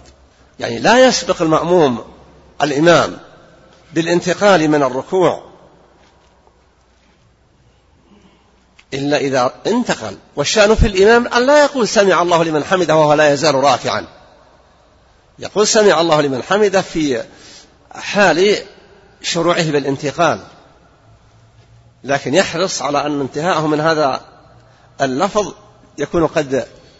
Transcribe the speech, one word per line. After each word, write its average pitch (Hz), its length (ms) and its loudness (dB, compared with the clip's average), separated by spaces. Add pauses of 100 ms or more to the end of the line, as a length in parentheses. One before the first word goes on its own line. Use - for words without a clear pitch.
(600)
يعني 117 200 -6
لا 233 280 4
يسبق - 340 -2
المأموم 156 640 2 (580)
الإمام 143 560 2 (760)
بالانتقال 170 760 0
من 151 160 2
الركوع 135 600 -2 (3500)
إلا 143 240 -2
إذا 131 360 0 (140)
انتقل. 180 500 -4 (180)
والشأن 208 400 2
في - 120 2
الإمام 220 460 4
أن 240 120 0
لا 294 180 4
يقول: 262 240 -2
"سمع 190 340 2
الله 175 220 2
لمن 156 200 -2
حمده"، 170 320 0
وهو 151 180 4
لا 147 200 4
يزال 143 220 0
راكعا، 123 500 0 (1300)
يقول: 190 280 -2
"سمع 202 340 4
الله 160 200 2
لمن 135 220 -2
حمده" 196 380 0
في 143 420 -4 (680)
حال 185 680 0 (640)
شروعه 165 500 -2
بالانتقال، 139 680 -2 (1600)
لكن 135 300 -4
يحرص 180 480 -2
على 143 240 -2
أن 147 160 -4
انتهاءه 156 460 -4
من 151 120 0
هذا 151 420 0 (800)
اللفظ 165 520 -2 (440)
يكون 156 300 -2
قد 135 400 -4 (320)